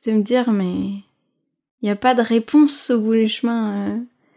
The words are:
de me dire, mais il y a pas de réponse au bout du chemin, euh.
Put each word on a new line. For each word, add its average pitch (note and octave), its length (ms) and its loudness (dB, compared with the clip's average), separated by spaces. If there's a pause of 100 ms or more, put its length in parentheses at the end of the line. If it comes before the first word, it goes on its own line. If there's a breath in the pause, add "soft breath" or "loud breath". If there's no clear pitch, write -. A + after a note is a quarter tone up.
de A3 60 -2
me G#3+ 120 2
dire, A#3+ 280 0
mais F#3+ 220 0 (1080)
il G#3+ 60 -2
y - 20 0
a G3+ 60 0
pas B3+ 200 2
de A#3+ 60 2
réponse A#3 680 2
au A#3+ 100 2
bout A3 140 0
du A3 160 2
chemin, G#3+ 580 -4
euh. G#3 100 -4 (400)